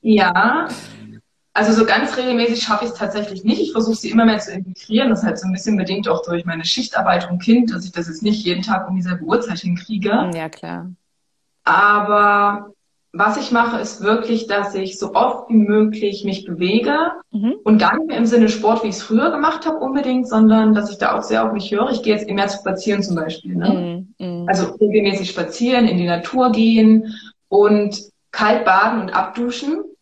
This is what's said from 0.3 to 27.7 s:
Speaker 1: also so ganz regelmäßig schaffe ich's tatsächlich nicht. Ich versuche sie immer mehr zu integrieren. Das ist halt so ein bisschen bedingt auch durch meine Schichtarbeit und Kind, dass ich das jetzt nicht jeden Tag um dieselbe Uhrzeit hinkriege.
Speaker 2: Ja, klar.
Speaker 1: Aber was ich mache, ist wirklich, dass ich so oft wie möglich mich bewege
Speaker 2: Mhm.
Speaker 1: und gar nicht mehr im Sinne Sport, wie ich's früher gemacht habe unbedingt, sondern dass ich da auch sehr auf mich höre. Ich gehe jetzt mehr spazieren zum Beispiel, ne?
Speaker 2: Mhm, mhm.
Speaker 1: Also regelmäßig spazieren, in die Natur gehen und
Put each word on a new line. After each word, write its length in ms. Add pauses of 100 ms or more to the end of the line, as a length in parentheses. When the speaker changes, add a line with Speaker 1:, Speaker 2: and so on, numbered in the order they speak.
Speaker 1:
also 180
so 140
ganz 320
regelmäßig 460
schaffe 220
ich's 100
tatsächlich 480
nicht. 180
Ich 100
versuche 240
sie 140
immer 160
mehr 140
zu 120
integrieren. 580
Das 100
ist 60
halt 140
so 80
ein 60
bisschen 240
bedingt 320
auch 160
durch 200
meine 200
Schichtarbeit 640
und 120
Kind, 300
dass 140
ich 60
das 160
jetzt 160
nicht 200
jeden 200
Tag 260
um 60
dieselbe 280
Uhrzeit 360
hinkriege. 760
Speaker 2:
Ja, 160
klar. 420 (720)
Speaker 1:
Aber 1080 (420)
was 240
ich 140
mache, 280
ist 220
wirklich, 460
dass 260
ich 240
so 160
oft 360
wie 60
möglich 720
mich 200
bewege 680 (200)
Speaker 2:
Mhm. 320
Speaker 1:
und 140
gar 200
nicht 100
mehr 100
im 80
Sinne 240
Sport, 340
wie 40
ich's 160
früher 280
gemacht 360
habe 100
unbedingt, 500
sondern 460
dass 160
ich 80
da 200
auch 60
sehr 220
auf 80
mich 180
höre. 200
Ich 100
gehe 140
jetzt 140
mehr 200
spazieren 540
zum 120
Beispiel, 400
ne? 500 (140)
Speaker 2:
Mhm, 60
mhm. 240
Speaker 1:
Also 240
regelmäßig 560
spazieren, 580
in 100
die 100
Natur 440
gehen 640 (360)
und 520 (300)